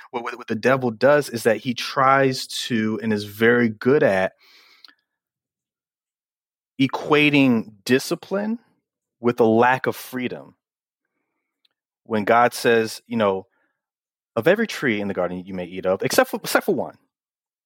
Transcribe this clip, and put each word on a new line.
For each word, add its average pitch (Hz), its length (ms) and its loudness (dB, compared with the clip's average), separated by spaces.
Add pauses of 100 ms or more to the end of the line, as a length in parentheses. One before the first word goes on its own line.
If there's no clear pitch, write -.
(120)
what, 120 120 -8
what, 120 140 -10
what 120 100 -16
the 113 80 -4
devil 123 360 0
does 135 380 2
is 117 140 -6
that 110 140 2
he 123 160 -6
tries 135 720 0
to, 110 540 -4
and 110 120 -2
is 104 100 -2
very 113 460 2
good 127 340 2
at, 98 300 2 (2500)
equating 139 920 2 (120)
discipline 196 760 -2 (600)
with 120 200 0
a 120 60 4
lack 120 420 2
of 113 80 -2
freedom. 98 600 -10 (1500)
When 110 200 -4
God 117 300 4
says, 117 540 0
you 117 100 -6
know, 98 300 0 (880)
"Of 117 120 -4
every 208 200 2
tree 110 340 -4
in 101 60 -6
the 98 60 -6
garden 92 320 -6
you 95 80 -14
may 90 120 -8
eat 92 200 -10
of, 95 180 0
except - 260 0
for, 240 80 -6
except - 280 -4
for 190 100 -2
one." 101 220 -8 (680)